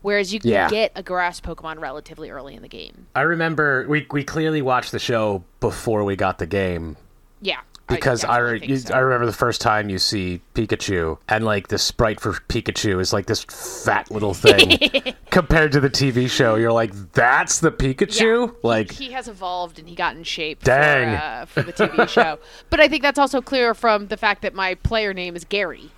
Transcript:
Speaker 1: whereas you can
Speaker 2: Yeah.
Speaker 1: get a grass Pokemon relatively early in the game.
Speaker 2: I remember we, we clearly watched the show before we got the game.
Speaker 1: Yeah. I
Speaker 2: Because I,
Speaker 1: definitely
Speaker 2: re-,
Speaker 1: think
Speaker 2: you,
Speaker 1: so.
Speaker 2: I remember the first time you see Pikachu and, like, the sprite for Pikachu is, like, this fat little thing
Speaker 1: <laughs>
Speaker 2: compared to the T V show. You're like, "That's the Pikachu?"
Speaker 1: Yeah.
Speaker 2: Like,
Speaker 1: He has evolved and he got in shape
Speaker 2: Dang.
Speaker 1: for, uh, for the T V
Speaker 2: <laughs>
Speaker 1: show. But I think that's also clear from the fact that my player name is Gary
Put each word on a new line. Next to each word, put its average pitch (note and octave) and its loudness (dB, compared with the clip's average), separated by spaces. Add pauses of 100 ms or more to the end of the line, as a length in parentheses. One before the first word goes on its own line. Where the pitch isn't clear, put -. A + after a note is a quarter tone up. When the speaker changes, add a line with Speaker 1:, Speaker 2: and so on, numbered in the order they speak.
Speaker 1:
whereas G3+ 0
you A3 -4
can A#3 2
Speaker 2:
Yeah. F#3+ 4
Speaker 1:
get A3 0
a F#3+ -12
grass F3+ -4
Pokemon D#3+ -12
relatively D3+ -12
early C3+ -16
in - -20
the - -20
game. - -18
Speaker 2:
I C3+ 2
remember D#3 2
we, D3 0
we C#3 -2
clearly D#3 -2
watched B2+ 0
the A2 -4
show G#2+ 0 (160)
before G#2+ 0
we G2 0
got F#2+ -2
the F2+ -4
game. E2+ -2 (440)
Speaker 1:
Yeah. E3+ -4 (280)
I - 0
Speaker 2:
Because A#2+ 0
I, - -2
Speaker 1:
definitely A#2+ 2
Speaker 2:
re-, A2 -4
Speaker 1:
think B2 -8
Speaker 2:
you, C3+ 0
Speaker 1:
so. A#2+ -6
Speaker 2:
I C3 4
remember B2+ 2
the A2 -2
first A#2 0
time G#2+ 2
you F#2+ -2
see F2+ -2 (140)
Pikachu F#2+ -2 (100)
and, A2 0
like, G#2 -2
the G2 -2
sprite - 0
for G2+ -4 (140)
Pikachu G#2 -2
is, F#2 -2
like, G2+ -2
this G#2+ -2
fat - -4
little G#2 -2
thing - 6 (400)
Speaker 1:
<laughs> - -20
Speaker 2:
compared D#3+ 4
to C#3+ 4
the C3+ 2
T C3+ 0
V B2 0
show. A#2 4
You're A2+ 2
like, A2+ 2 (220)
"That's C3 4
the D#3 2
Pikachu?" A3 2
Speaker 1:
Yeah. A#3+ -10 (100)
Speaker 2:
Like, A2+ 0
Speaker 1:
He C4 -12
has B3+ -10
evolved F3+ -8
and D#3+ -20
he E3+ -16
got E3+ -4
in E3 -16
shape D#3+ -8
Speaker 2:
Dang. C3 4
Speaker 1:
for, D3+ -4
uh, A#2+ -10
for - -4
the F3 -8
T G#3 2 (100)
V A#3 4
Speaker 2:
<laughs> - -10
Speaker 1:
show. E3 2 (300)
But D#4+ 0
I D#4 10
think C#4 0
that's C#4+ 2
also C4+ 2
clear A#3+ 0
from G#3 0
the G#3 -6
fact G#3 0
that F#3+ -6
my F#3 -2
player G#3+ -2
name F3+ -8
is E3+ -12
Gary F#3 -6